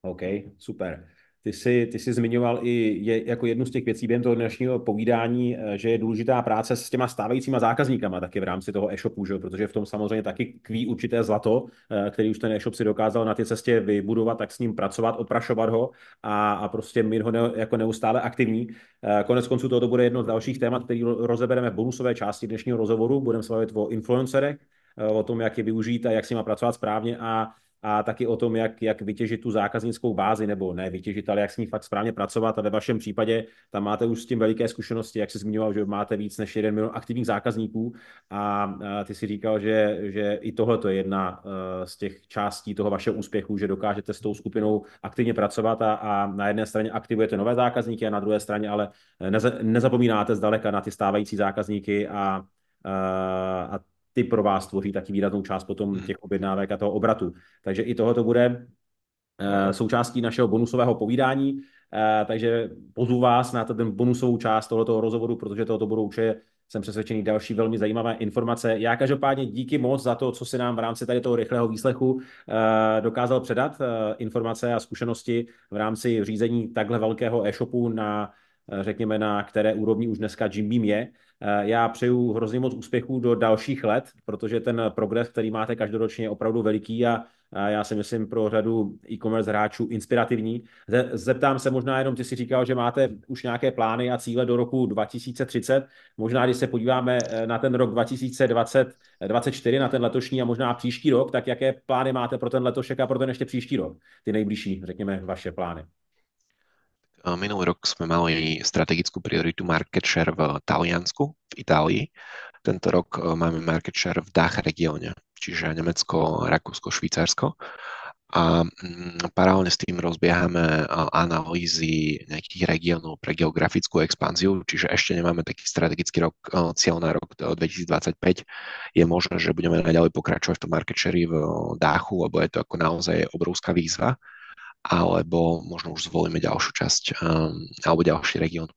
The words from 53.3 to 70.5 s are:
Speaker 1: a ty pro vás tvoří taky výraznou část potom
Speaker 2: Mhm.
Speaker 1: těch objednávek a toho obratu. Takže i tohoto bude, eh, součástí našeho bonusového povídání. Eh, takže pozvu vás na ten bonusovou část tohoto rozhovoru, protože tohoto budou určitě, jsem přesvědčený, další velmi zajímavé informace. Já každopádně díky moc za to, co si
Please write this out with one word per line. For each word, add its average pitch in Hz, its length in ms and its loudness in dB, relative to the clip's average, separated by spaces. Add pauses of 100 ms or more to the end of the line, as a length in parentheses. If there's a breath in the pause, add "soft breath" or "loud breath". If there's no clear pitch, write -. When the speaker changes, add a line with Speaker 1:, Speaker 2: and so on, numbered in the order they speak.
Speaker 1:
a 92 100 -6 (380)
ty 123 60 4
pro 107 200 2
vás 98 240 2
tvoří 98 240 -2
taky 98 220 -6
výraznou 98 280 0
část 95 220 -4
potom 101 280 -4
Speaker 2:
Mhm. 92 140 -4
Speaker 1:
těch 98 140 -6
objednávek 95 520 -2
a 101 60 -4
toho 104 140 -2
obratu. 101 420 2 (300 soft breath)
Takže 98 180 -4
i 117 140 -2
tohoto 117 280 2
bude, 120 440 4 (720)
eh, 98 340 2
součástí 120 480 0
našeho 117 260 2
bonusového 117 480 2
povídání. 135 640 0 (320 loud breath)
Eh, 107 320 2
takže 113 440 0 (240)
pozvu 123 260 2
vás 123 340 4
na 117 120 0
ten 113 260 -2
bonusovou 120 460 2
část 110 300 2
tohoto 113 340 2
rozhovoru, 113 340 0
protože 104 300 -4
tohoto 110 220 0
budou 110 160 0
určitě, 110 380 0 (280 loud breath)
jsem 107 120 -6
přesvědčený, 107 420 -4
další 107 300 0
velmi 113 240 0
zajímavé 110 360 0
informace. 113 680 0
Já 113 160 2
každopádně 135 500 2
díky 123 320 -2
moc 131 260 0
za 120 120 2
to, 127 160 0
co 123 140 -8
si 127 120 -6